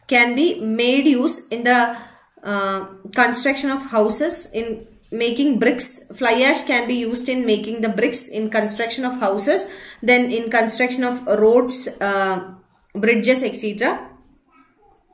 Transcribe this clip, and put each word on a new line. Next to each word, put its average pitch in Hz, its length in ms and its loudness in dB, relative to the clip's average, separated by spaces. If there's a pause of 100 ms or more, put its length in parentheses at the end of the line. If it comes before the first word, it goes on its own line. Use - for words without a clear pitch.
can 240 280 2
be 302 240 2
made 240 460 2
use 269 440 2
in 240 140 -6
the, 240 340 2 (460)
uh, 196 420 -4 (280)
construction 254 560 0
of 269 220 -6
houses, 226 640 2
in 226 340 -8 (240)
making 233 480 0
bricks. - 560 0
Fly 240 260 2
ash 277 220 2
can 240 240 -2
be 247 80 0
used 240 340 -2
in 254 160 -2
making 214 360 -2
the 220 80 0
bricks, 214 380 0
in 220 220 -4
construction 226 560 -2
of 254 140 -4
houses, 220 480 0 (340)
then 247 300 2
in 226 180 -4
construction 247 540 0
of 247 240 -4
roads, 220 600 4 (140)
uh, 190 520 -2 (420)
bridges, 233 480 2
et 220 120 -4
cetera. 226 540 -4 (1040)